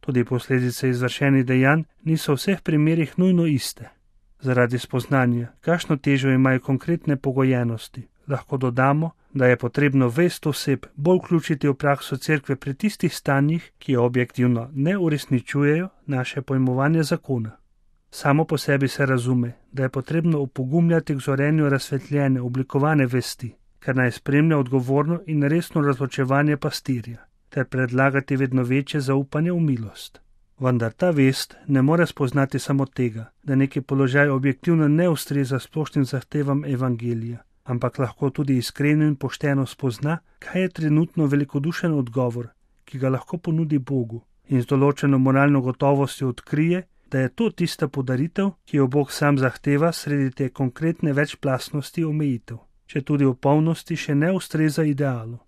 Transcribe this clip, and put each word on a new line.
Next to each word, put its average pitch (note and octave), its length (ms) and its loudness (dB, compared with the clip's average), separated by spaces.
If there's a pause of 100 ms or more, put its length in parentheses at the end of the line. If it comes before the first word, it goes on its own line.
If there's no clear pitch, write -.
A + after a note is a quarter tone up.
Tudi B2 240 0
posledice B2+ 640 -2
izvršenih B2+ 560 2
dejanj C3 380 4 (220)
niso D#3+ 280 0
v C3+ 40 2
vseh F#3+ 260 -2
primerih D#3 560 2
nujno F3+ 280 4
iste. C3 440 -4 (500)
Zaradi B2 380 2
spoznanja, A#2+ 840 0
kakšno E3 360 0
težo C3+ 340 0
imajo C3 300 4
konkretne C#3+ 560 -2
pogojenosti, B2+ 920 -2 (200)
lahko C#3 280 -6
dodamo, C3+ 540 0 (240)
da C3 120 2
je B2 100 6
potrebno C3+ 520 2
vest E3 380 0
oseb C#3 480 -2
bolj F3 240 2
vključiti D#3 500 0
v C#3 60 2
prakso C#3 420 -2
cerkve C#3 400 -2
pri C#3 180 -8
tistih - 400 -2
stanjih, D3 640 0
ki C3 180 0
objektivno B2 760 0
ne D#3 260 0
uresničujejo D3 920 0 (180)
naše C3+ 360 -4
pojmovanje C3+ 600 0
zakona. C3 480 -4 (600)
Samo D3+ 340 0
po D#3 140 -2
sebi C#3 300 0
se - 180 -2
razume, B2 460 0 (200)
da C3+ 100 -4
je C3 60 -2
potrebno D#3 520 -2
opogumljati D3+ 720 0
k C#3 40 -4
zorenju D3 500 0
razsvetljene, C#3 720 0
oblikovane C3 680 0
vesti, B2 480 -4 (240)
kar C3 180 -2
naj B2 140 2
spremlja D3 480 2
odgovorno C3+ 680 0
in D#3 160 0
resno D#3 400 0
razločevanje C#3 760 0
pastirja, B2 600 -6 (320)
ter C3+ 160 -2
predlagati C3 720 0
vedno C3 260 0
večje C#3 380 -2
zaupanje C#3 520 -2
v E3+ 80 -2
milost. B2 600 -4 (400)
Vendar A#2+ 320 0
ta F3+ 180 0
vest C3+ 460 2 (100)
ne C#3 160 4
more D#3+ 240 4
spoznati C3+ 520 -2
samo C#3 280 0
tega, A2+ 440 -6 (120)
da C#3 120 -2
neki C3+ 260 2
položaj C#3 480 2
objektivno C#3+ 600 2
ne E3 200 4
ustreza C#3 500 -2
splošnim D3 460 -2
zahtevam C#3 600 -2
evangelija, A#2+ 760 -4 (220)
ampak A#2+ 340 -4
lahko C3+ 320 -2
tudi C3+ 260 -2
iskreno D3 480 0
in D3+ 120 2
pošteno C3+ 500 -2
spozna, C#3 520 -4 (200)
kaj - 240 -4
je F#3 60 0
trenutno D#3 580 0
velikodušen C#3+ 640 -2
odgovor, A#2+ 560 -2 (360)
ki - 140 -14
ga C3 100 0
lahko C3 300 -4
ponudi D#3+ 400 0
Bogu, A#2+ 460 -4 (240)
in C3 140 2
z A#2 40 -4
določeno C#3 520 2
moralno C3+ 420 4
gotovostjo C#3 680 0
odkrije, E3 540 -2 (280)
da C3 100 -2
je C3 80 0
to A3+ 220 -2
tista E3 380 -4
podaritev, C#3 640 -2 (140)
ki - 120 -4
jo C3+ 100 4
Bog C3+ 260 0
sam C#3+ 260 2
zahteva C#3+ 540 0
sredi C#3+ 380 -2
te C3 180 -4
konkretne D#3 640 -2
večplastnosti C#3+ 920 -4
omejitev, D3 540 -4 (280)
če C#3+ 160 -6
tudi C#3+ 220 2
v C3 100 4
polnosti D#3 640 0
še - 180 -4
ne D#3 180 2
ustreza D#3 520 0
idealu. B2+ 640 -2